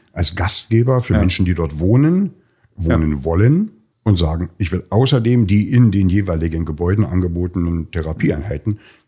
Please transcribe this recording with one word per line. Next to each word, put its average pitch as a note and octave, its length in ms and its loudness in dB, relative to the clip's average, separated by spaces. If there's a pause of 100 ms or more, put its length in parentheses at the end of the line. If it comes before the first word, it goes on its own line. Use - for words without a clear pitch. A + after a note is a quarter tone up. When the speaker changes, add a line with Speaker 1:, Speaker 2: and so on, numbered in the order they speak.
(120)
Speaker 1:
als F2 240 -2
Gastgeber A#2 640 0
für A#2+ 140 -2
Speaker 2:
Ja. D#2 60 2
Speaker 1:
Menschen, F2 260 0
die F2+ 80 0
dort D#2 260 -4
wohnen, D3+ 540 2 (420)
wohnen E2 440 0
Speaker 2:
Ja. C2 40 -10
Speaker 1:
wollen A#2+ 460 2 (340)
und G2+ 140 4
sagen, E2 400 -2
ich F#2 140 -4
will F2+ 180 -4
außerdem A#2+ 580 2
die G#2 240 2
in B2 200 4
den F#2+ 180 2
jeweiligen E2 560 -2
Gebäuden F2 400 -2
angebotenen E2+ 840 -4
Therapieeinheiten D#2+ 880 -4 (280)